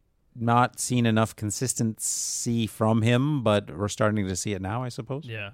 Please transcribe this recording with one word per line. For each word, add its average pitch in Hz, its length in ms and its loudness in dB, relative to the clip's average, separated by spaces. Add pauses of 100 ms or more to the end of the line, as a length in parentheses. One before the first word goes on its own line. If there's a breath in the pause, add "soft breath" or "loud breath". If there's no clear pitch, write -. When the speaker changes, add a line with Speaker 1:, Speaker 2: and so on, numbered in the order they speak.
(360)
Speaker 1:
not 120 440 2
seen 123 260 2
enough 110 300 2
consistency 113 1300 -2
from 110 360 2
him, 127 420 2
but 104 300 2
we're 101 140 -2
starting 107 380 0
to 95 100 -2
see 104 160 -4
it 92 80 -6
now, 104 220 -4
I 127 60 -6
suppose. 131 360 -10
Speaker 2:
Yeah. 110 300 -12